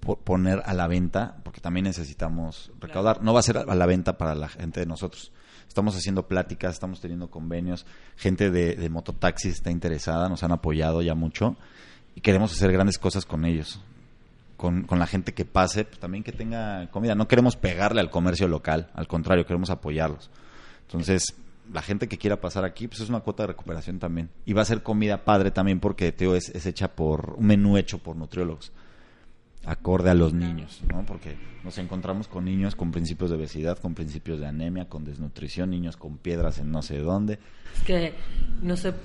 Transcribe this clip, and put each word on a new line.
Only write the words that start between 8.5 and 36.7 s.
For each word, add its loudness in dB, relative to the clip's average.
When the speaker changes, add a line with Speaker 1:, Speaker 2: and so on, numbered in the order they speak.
Speaker 1:
de, 4
de -4
mototaxis 0
está -2
interesada, 0
nos -4
han 2
apoyado 2
ya 2
mucho 0
y -16
queremos 4
hacer 4
grandes 4
cosas 0
con -2
ellos. -2
Con, 0
con 0
la 4
gente -2
que -2
pase, 2
pues, -18
también -8
que -10
tenga -6
comida. 0
No 4
queremos 8
pegarle 2
al 2
comercio 2
local, 0
al -6
contrario, 2
queremos -2
apoyarlos. -2
Entonces, 0
la -6
gente -2
que -6
quiera 0
pasar -2
aquí, -6
pues, -10
es -6
una -2
cuota -4
de -4
recuperación -8
también. -4
Y -2
va 4
a 2
ser 0
comida 0
padre 6
también 2
porque, 0
te -2
digo, 4
es, -2
es -8
hecha -2
por, 0
un 4
menú 8
hecho 0
por -10
nutriólogos. -6
Acorde 2
a 8
los 8
Speaker 3:
Claro. 2
Speaker 1:
niños, -12
¿no? 0
Porque -8
nos -10
encontramos -4
con -6
niños 0
con -2
principios -2
de 0
obesidad, -4
con -6
principios -8
de -6
anemia, -6
con -10
desnutrición, -6
niños -4
con -14
piedras 0
en -2